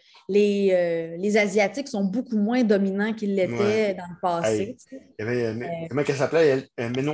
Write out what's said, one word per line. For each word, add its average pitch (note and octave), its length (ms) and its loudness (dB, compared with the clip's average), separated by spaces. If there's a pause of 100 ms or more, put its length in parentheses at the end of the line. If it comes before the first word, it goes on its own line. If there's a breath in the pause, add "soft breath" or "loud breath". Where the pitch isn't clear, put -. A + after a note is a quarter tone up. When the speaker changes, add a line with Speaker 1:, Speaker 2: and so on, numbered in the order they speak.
(300 soft breath)
Speaker 1:
les, G3+ 420 4
euh, E3+ 460 0
les G3+ 180 0
Asiatiques G3+ 540 0
sont G3 160 -2
beaucoup G#3+ 320 -2
moins A#3 260 2
dominants G3+ 480 2
qu'ils G#3 240 -4
l'étaient F#3 220 0
Speaker 2:
Ouais. G#3 360 2
Speaker 1:
dans F#3 120 -12
le F3 160 -16
passé, F3+ 400 0
Speaker 2:
Hey. A3+ 160 -8
Speaker 1:
tu - 180 -20
sais. C4+ 60 -16 (180)
Speaker 2:
Il G#2+ 60 -6
y - 20 -4
avait, A#2+ 200 -2
euh, A2+ 180 -6
Speaker 1:
Euh, E3 240 -8
Speaker 2:
comment C#3+ 140 -2
qu'elle C#3+ 120 -2
s'appelait, D3 320 2
elle ? C3+ 200 2 (120)
Euh, A#2 160 -4
Min C3+ 180 -2